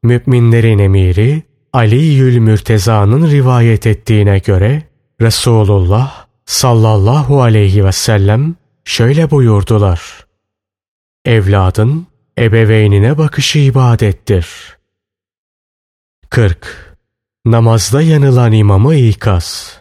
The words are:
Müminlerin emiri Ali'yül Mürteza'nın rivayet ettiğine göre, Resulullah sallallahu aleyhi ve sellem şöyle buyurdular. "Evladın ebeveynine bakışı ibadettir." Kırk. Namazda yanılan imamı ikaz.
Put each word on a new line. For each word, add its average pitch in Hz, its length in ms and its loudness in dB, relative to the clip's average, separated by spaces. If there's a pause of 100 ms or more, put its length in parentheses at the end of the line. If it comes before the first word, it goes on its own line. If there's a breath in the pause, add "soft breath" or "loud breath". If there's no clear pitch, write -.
Müminlerin 117 760 0
emiri 98 640 0 (300)
Ali'yül 127 640 2
Mürteza'nın 110 920 0
rivayet 123 560 0
ettiğine 104 520 0
göre, 107 440 -2 (380)
Resulullah 110 1040 0 (200)
sallallahu 120 960 0
aleyhi 104 440 2
ve 95 60 0
sellem 110 640 -2 (300)
şöyle 151 460 0
buyurdular. 104 920 0 (1000)
"Evladın 107 840 0 (320)
ebeveynine 110 800 2
bakışı 151 420 -2
ibadettir." 117 1160 -2 (1500)
Kırk. - 680 -6 (500)
Namazda 113 560 0
yanılan 139 500 2
imamı 107 440 2
ikaz. 107 840 -4